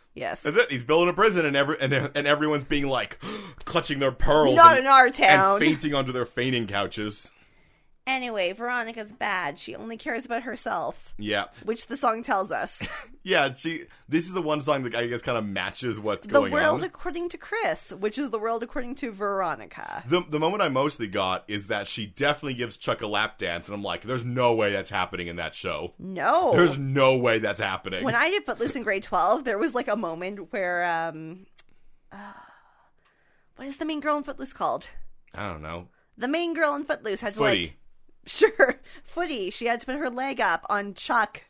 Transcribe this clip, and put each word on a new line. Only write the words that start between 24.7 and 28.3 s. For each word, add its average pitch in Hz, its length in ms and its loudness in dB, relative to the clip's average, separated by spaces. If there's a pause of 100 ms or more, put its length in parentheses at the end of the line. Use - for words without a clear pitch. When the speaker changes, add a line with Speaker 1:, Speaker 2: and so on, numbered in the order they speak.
Speaker 2:
that's 98 180 -4
happening 90 380 -2
in 85 80 -8
that 80 180 -6
show." 78 460 -6
Speaker 1:
No. 226 560 0
Speaker 2:
There's 165 200 6
no 135 400 4
way 120 220 4
that's 107 220 -2
happening. 95 420 -4
Speaker 1:
When 240 140 0
I 277 140 2